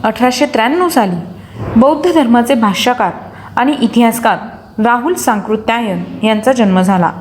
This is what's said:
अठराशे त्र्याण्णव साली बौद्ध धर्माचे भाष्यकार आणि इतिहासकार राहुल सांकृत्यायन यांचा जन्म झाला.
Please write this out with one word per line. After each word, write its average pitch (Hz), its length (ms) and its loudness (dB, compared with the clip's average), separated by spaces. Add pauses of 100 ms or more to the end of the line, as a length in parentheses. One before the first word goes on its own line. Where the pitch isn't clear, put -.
अठराशे 247 420 0
त्र्याण्णव 285 420 0
साली 202 280 0 (600)
बौद्ध 294 380 4
धर्माचे 240 400 2
भाष्यकार 220 560 0 (460)
आणि 277 240 0
इतिहासकार 226 580 2 (440)
राहुल 240 320 0
सांकृत्यायन 214 1120 -4
यांचा 220 260 2
जन्म 196 280 2
झाला. 180 400 2